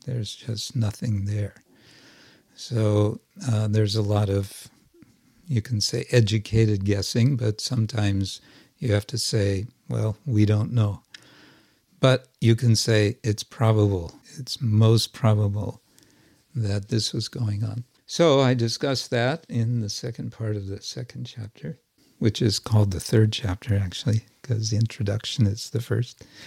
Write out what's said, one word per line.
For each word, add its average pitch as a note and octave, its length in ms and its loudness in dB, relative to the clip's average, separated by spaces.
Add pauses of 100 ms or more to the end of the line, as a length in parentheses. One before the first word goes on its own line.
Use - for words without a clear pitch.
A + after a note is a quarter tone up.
There's A#2 300 -6
just - 400 -8
nothing G#2+ 500 -2
there. G#2 300 -4 (1000)
So, G#2+ 680 0 (280)
uh, G#2+ 180 2
there's G#2 280 2
a A2 60 0
lot G#2 280 2
of, G2 400 -4 (800)
you B2 140 0
can A2+ 200 -4
say, B2+ 300 -4
educated G#2+ 760 2
guessing, A#2 520 2
but A2 240 -2
sometimes G#2 800 -2 (360)
you - 160 0
have G2+ 140 0
to A#2 100 -8
say, G2+ 500 0 (220)
"Well, A2 360 -2
we G#2+ 200 4
don't G#2 280 2
know." G#2+ 300 0 (960)
But C3 280 2 (140)
you A2+ 140 6
can A#2 200 4
say G#2+ 480 2
it's G#2+ 200 -2
probable. G#2 760 0 (180)
It's - 240 -10
most A2 520 4
probable G#2 680 0 (720)
that G#2 340 -2
this A2+ 240 -2
was A2+ 160 -6
going G#2+ 340 -4
on. A2 220 -8 (200)
So D3 360 4
I B2+ 120 4
discussed B2 580 -2
that B2+ 380 -2
in A#2 320 -2
the G2+ 80 -4
second A#2+ 420 -10
part G#2+ 240 -6
of G2 120 -8
the G2 140 -10
second B2 440 -12
chapter, A#2+ 540 -14 (400)
which - 220 0
is A2 180 2
called G#2 320 2
the F2+ 80 -6
third A2 320 2
chapter, G2+ 440 -4
actually, G2+ 500 -2 (160)
'cause A2 280 -4
the G#2+ 80 0
introduction A2 680 0
is G#2 220 -4
the A2+ 120 -4
first. - 420 -4 (240)